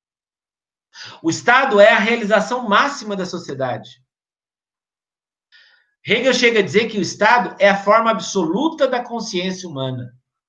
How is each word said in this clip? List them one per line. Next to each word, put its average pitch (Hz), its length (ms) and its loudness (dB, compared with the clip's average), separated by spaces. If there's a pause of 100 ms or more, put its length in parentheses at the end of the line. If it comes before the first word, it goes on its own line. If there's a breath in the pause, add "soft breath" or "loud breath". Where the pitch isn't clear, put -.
(1200 loud breath)
O 165 80 -2
Estado 240 500 2
é 214 120 8
a 220 80 2
realização 220 680 -2
máxima 214 480 0
da 185 100 -6
sociedade. 135 760 -8 (2000 soft breath)
Hegel 240 280 0
chega 233 260 2
a 190 40 2
dizer 196 240 0
que 214 100 -6
o 185 40 -2
Estado 214 580 0
é 202 100 6
a 190 80 2
forma 226 320 2
absoluta 202 760 -2
da 220 160 -4
consciência 185 640 -8
humana. 131 500 -10 (320)